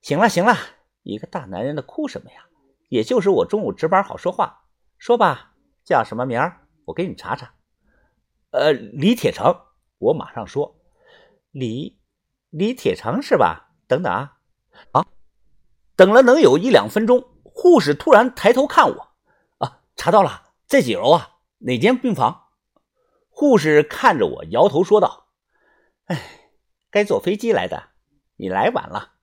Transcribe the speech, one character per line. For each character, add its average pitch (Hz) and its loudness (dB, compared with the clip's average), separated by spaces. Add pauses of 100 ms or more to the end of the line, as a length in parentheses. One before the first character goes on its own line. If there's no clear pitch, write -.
“行 143 -4
了， 214 2
行 175 0
了， 220 2 (460)
一 101 -12
个 - -16
大 175 -12
男 95 -10
人 143 -6
的 151 -10
哭 - -10
什 - -12
么 - -20
呀？ - -20 (440)
也 113 -2
就 247 -2
是 180 0
我 127 2
中 214 -4
午 127 -6
值 - -6
班 190 0
好 - -12
说 180 -6
话。 - -6 (340)
说 - -2
吧， 185 -2 (320)
叫 135 0
什 110 -10
么 123 -4
名 120 -6
儿？ 170 -6 (200)
我 - -14
给 - -6
你 156 -12
查 - -10
查。 - -20 (960)
”“呃， 143 0
李 139 -2
铁 107 -2
成。” 123 0 (500)
我 131 2
马 143 -8
上 110 -12
说 - -10 (720)
：“李， 127 -10 (500)
李 202 -4
铁 104 -4
成 147 -6
是 - -2
吧？ 85 -2 (160)
等 170 -2
等 120 -4
啊。” 123 -8 (520)
啊， 156 0 (920)
等 190 6
了 240 8
能 254 6
有 135 6
一 208 -2
两 131 2
分 214 -2
钟， 247 2 (140)
护 349 4
士 - 0
突 - 0
然 240 6
抬 - 2
头 262 2
看 285 2
我 - -12 (460)
：“啊， - -10 (140)
查 - -4
到 196 4
了， - -8 (120)
在 269 2
几 117 -2
楼 107 0
啊？ 156 -2 (220)
哪 127 -6
间 214 0
病 254 -4
房？” 127 -4 (840)
护 277 2
士 151 2
看 190 0
着 98 0
我 - -10
摇 113 2
头 165 0
说 208 2
道 - -4 (800)
：“哎， - -12 (380)
该 208 0
坐 110 -2
飞 202 -4
机 233 -4
来 92 -2
的， - -12 (480)
你 95 -10
来 98 0
晚 - -8
了。 - -14